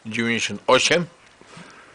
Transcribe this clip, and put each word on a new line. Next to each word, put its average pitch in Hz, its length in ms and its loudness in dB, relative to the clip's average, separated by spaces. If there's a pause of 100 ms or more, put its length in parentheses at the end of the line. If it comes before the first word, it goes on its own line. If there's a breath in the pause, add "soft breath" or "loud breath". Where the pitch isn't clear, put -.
dziewięćdziesiąt 113 640 -4
osiem. 147 380 4 (880 loud breath)